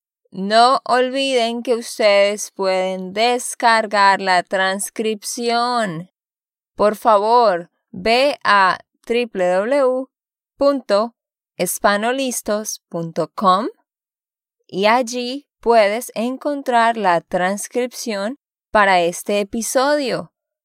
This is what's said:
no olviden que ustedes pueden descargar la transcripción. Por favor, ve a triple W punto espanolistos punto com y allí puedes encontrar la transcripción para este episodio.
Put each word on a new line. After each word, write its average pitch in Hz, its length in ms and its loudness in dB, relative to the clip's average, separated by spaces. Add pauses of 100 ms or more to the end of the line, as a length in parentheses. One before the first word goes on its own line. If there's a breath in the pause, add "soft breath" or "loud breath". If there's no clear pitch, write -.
(320)
no 226 540 2
olviden 254 800 -2
que 240 120 -2
ustedes 208 760 0
pueden 185 640 -4
descargar 220 1080 2
la 180 220 2
transcripción. 214 1700 -4 (680)
Por 208 200 2
favor, 214 760 2 (220)
ve 240 520 0
a 196 360 4 (260)
triple 226 420 -2
W 254 600 0 (500)
punto 247 580 0 (420)
espanolistos 220 1300 -2
punto 165 460 -6
com 196 340 2 (1000)
y 190 180 -2
allí 247 640 -2 (100)
puedes 220 560 2
encontrar 247 840 -2
la 180 240 2
transcripción 208 1160 -6 (340)
para 196 300 4
este 190 400 -2
episodio. 233 920 -2 (320)